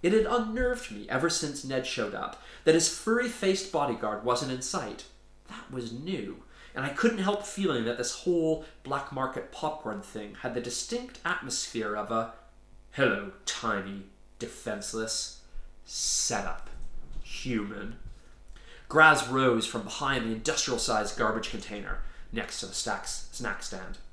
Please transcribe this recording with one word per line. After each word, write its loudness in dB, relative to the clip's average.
It 4
had 8
unnerved 0
me -10
ever 2
since -2
Ned -2
showed -2
up, -6
that 8
his 6
furry-faced 2
bodyguard 0
wasn't 2
in -2
sight. -4
That -14
was -6
new, -6
and -4
I -2
couldn't 4
help 2
feeling 0
that 0
this -4
whole 2
black -4
market -4
popcorn -4
thing -10
had -4
the -2
distinct -4
atmosphere -2
of -4
a 0
Hello, 2
tiny, -2
defenseless, -4
setup, 0
human. -4
Graz 10
rose 6
from -4
behind 0
the -2
industrial-sized 0
garbage 2
container -4
next -4
to -4
the -10
stacks, -4
snack -4
stand. -6